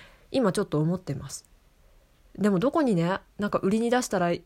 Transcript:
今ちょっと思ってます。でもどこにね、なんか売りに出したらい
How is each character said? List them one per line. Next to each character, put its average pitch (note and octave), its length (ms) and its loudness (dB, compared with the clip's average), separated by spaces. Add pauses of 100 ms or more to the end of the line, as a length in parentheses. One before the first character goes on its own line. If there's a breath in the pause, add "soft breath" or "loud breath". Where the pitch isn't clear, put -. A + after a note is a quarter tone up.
(300 loud breath)
今 A#3 220 2
ち G#3+ 80 -2
ょ - 20 2
っ F#3 40 -6
と D3+ 140 0
思 E3 140 0
っ F3+ 40 -4
て C#3+ 160 -8
ま C#3 140 -10
す。 - 160 -16 (960)
で G#3 120 2
も F#3 80 2
ど A#3 120 0
こ E4+ 120 2
に A#3+ 120 2
ね、 E3+ 240 0 (200)
な G3+ 100 -2
ん - 20 -14
か - 80 0
売 F#3+ 140 -2
り A3 80 2
に A#3 100 0
出 B3 100 2
し B3 80 -4
た G3+ 100 -2
ら F3 140 2
い - 140 -6